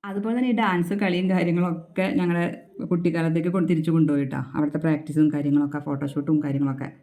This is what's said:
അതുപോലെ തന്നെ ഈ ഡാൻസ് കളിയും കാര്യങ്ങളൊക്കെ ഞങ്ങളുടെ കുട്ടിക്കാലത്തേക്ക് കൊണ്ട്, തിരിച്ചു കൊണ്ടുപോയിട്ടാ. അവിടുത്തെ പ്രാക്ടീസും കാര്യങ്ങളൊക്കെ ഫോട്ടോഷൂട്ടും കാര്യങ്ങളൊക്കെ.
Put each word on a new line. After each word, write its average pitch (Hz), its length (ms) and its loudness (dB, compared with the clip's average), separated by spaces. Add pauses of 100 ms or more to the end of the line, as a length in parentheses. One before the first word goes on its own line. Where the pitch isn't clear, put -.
അതുപോലെ 202 340 -4
തന്നെ 254 160 0
ഈ 208 80 2
ഡാൻസ് 180 320 0 (100)
കളിയും 185 300 0
കാര്യങ്ങളൊക്കെ 175 720 0 (140)
ഞങ്ങളുടെ 175 260 2 (460)
കുട്ടിക്കാലത്തേക്ക് 170 640 0
കൊണ്ട്, 170 160 2
തിരിച്ചു 160 240 2
കൊണ്ടുപോയിട്ടാ. 143 440 2 (160)
അവിടുത്തെ 151 300 -2
പ്രാക്ടീസും 151 500 2
കാര്യങ്ങളൊക്കെ 143 520 0
ഫോട്ടോഷൂട്ടും 143 580 -2
കാര്യങ്ങളൊക്കെ. 139 440 -2 (140)